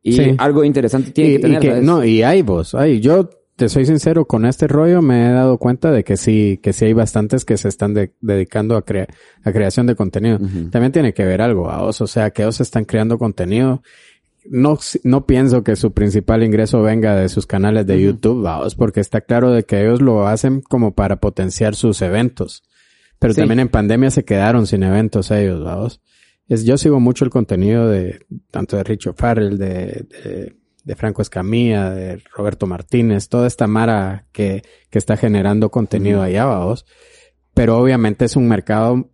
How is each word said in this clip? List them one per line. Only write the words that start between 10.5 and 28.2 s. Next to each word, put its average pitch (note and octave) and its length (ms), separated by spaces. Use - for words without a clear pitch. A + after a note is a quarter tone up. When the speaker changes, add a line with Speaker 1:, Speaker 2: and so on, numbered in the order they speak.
Speaker 2:
También B2 200
tiene C3+ 220
que G#2 100
ver F#2 180
algo, A2 220
¿va E2 200
vos? G#2+ 180
O G#2+ 60
sea, G#2+ 240
que - 100
ellos A2 200
están A2+ 240
creando A2+ 340
contenido. A#2 640
No, C#3+ 280
si-, - 260
no C3 240
pienso B2+ 360
que A2 120
su G#2 180
principal G#2 500
ingreso A2 380
venga G#2+ 340
de F#2+ 140
sus - 160
canales G#2 400
de F#2+ 100
Speaker 1:
Ujú. F#2+ 80
Speaker 2:
YouTube, A2 420
¿va D#2+ 120
vos? D2+ 160
Porque A2 280
está G#2+ 200
claro B2 300
de A2+ 140
que G2+ 160
ellos A#2 200
lo A2 260
hacen C3 340
como A2+ 340
para G2 240
potenciar G#2 560
sus A2 260
eventos. G#2 640
Pero A2+ 160
Speaker 1:
Sí. - 60
Speaker 2:
también A2+ 180
en B2+ 100
pandemia A2+ 400
se C3 160
quedaron G#2+ 400
sin G2 160
eventos G2+ 480
ellos, F#2+ 340
¿va E2 120
vos? A2 260
Es, A2+ 160
yo C3 120
sigo C#3+ 220
mucho B2 240
el B2+ 80
contenido A2 560
de, F#2+ 380